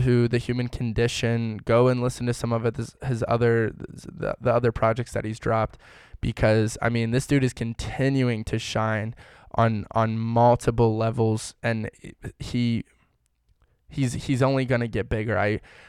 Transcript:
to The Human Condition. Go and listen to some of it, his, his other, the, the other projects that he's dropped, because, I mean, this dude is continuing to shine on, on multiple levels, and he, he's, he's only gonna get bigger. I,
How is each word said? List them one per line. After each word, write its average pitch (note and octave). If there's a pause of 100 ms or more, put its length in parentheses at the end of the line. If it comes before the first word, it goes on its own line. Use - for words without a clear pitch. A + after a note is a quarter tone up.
to B2
The A#2+
Human B2
Condition. A#2
Go A#2+
and B2
listen A#2+
to A#2+
some A#2+
of A#2
it, A2+
his, -
his A#2+
other, A#2
the, -
the A#2+
other A#2+
projects A2+
that A2
he's A2
dropped, A2 (420)
because, A2
I A#2
mean, A#2
this C3
dude C#3
is B2
continuing B2
to A2+
shine A2 (400)
on, A2+
on A2+
multiple A#2
levels, A2
and A2 (520)
he, A#2+ (1040)
he's, C3
he's C3+
only C3+
gonna A#2+
get A2
bigger. A2
I, G#2 (280)